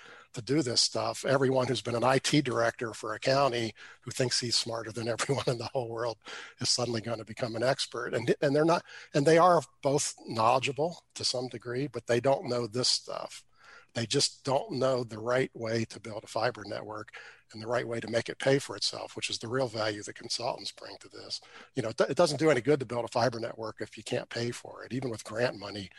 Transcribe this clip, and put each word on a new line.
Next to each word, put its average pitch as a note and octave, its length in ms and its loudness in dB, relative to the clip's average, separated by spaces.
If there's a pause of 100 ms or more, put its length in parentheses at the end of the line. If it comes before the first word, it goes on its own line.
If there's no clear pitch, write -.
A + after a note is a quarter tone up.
(340)
to B2 80 -10
do C#3 180 2
this A#2 220 2
stuff. A2+ 420 -2
Everyone C3 440 4
who's A#2+ 120 -2
been A#2 140 -4
an A#2 100 0
I C3 140 6
T D3+ 240 4
director A#2 500 0
for G#2+ 220 -8
a G#2+ 60 -10
county B2 520 2 (300)
who A#2+ 80 -10
thinks - 300 0
he's A#2 160 0
smarter A2+ 360 -4
than A#2 160 -4
<laughs> A2+ 80 0
everyone A#2+ 300 0
in C3 100 2
the A2+ 160 -6
whole A#2+ 160 -2
world A#2 300 -4 (420)
is - 80 0
suddenly A#2 320 0
gonna A2 240 -6
become A2 320 -6
an A2+ 60 -4
expert. B2 500 -2
And, B2+ 300 2
and C#3 120 4
they're D#3 120 6
not, E3+ 180 4 (300)
and D3 100 4
they D#3+ 140 10
are E3+ 240 8 (180)
both C#3+ 340 2 (120)
knowledgeable B2+ 800 2 (100)
to - 100 -4
some C3 240 -2
degree, B2 380 -4
but - 220 -6
they A#2+ 120 4
don't C3+ 300 4
know A#2+ 160 0
this A#2+ 220 0
stuff. - 540 -4 (520)
They A#2 100 0
just - 400 0
don't C3+ 280 0
know B2+ 320 2
the G#2+ 160 -10
right B2 340 0
way A2+ 320 -2
to - 140 -14
build G#2+ 240 -10
a - 20 -18
fiber G#2+ 400 -2
network G#2+ 460 -10 (400)
and A2 100 -12
the A2 60 -6
right A#2+ 180 0
way A#2 140 -4
to A2 100 -8
make A#2 180 0
it - 120 -10
pay C#3 180 4
for - 160 -6
itself, - 400 -6
which - 160 -6
is G#2 80 -6
the A#2 80 -10
real B2+ 220 -2
value G#2+ 340 -2
that - 140 -12
consultants - 560 -6
bring - 260 -16
to - 100 -20
this. G#2 320 -12 (360)
You B2 80 -2
know, A2 60 -4
it A2+ 60 -10
do-, G3+ 120 4
it C3+ 80 -4
doesn't D3 240 4
do D#3 100 6
any B2 100 4
good C3+ 200 4
to A#2+ 60 -8
build A#2 180 -4
a G#2+ 40 -8
fiber A#2+ 300 0
network A2+ 400 -8
if - 180 -10
you A2 60 -12
can't - 260 -4
pay A#2+ 220 -4
for - 320 -12
it. - 100 -14
Even C3 180 -4
with G#2+ 120 -8
grant A2 340 -2
money, G2+ 420 -10